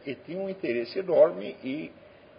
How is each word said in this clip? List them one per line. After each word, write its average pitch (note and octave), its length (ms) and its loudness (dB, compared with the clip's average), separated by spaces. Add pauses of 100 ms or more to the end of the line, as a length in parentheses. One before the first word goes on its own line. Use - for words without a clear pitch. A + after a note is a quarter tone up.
e C3+ 100 -8
tinha E3+ 240 -12
um G3 100 -6
interesse A#2+ 500 -4
enorme E3 640 4
e, D3 280 -6 (480)